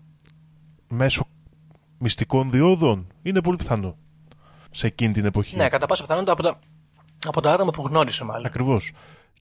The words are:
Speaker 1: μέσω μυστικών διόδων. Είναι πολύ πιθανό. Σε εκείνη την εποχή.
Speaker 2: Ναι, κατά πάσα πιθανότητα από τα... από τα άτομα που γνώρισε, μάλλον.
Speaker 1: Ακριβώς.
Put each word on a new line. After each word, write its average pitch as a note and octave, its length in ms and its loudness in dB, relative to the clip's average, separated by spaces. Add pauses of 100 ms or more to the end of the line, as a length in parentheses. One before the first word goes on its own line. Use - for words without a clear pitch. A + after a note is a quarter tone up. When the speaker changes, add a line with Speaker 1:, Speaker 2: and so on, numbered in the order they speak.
(880)
Speaker 1:
μέσω B2+ 380 0 (720)
μυστικών C3 520 0
διόδων. C3+ 560 2 (160)
Είναι F#3+ 200 0
πολύ F3 140 0
πιθανό. G2+ 400 -4 (760)
Σε - 160 -6
εκείνη A2 260 0
την G2+ 120 0
εποχή. G2+ 320 -2
Speaker 2:
Ναι, D3+ 120 2
κατά - 180 0
πάσα - 160 0
πιθανότητα F3 300 0
από E3 100 0
τα... E3 160 0 (680)
από D#3 140 -2
τα D3 120 4
άτομα F#3 180 2
που D3+ 160 -8
γνώρισε, C#3 380 0
μάλλον. A#2 220 -8
Speaker 1:
Ακριβώς. B2 460 -2 (480)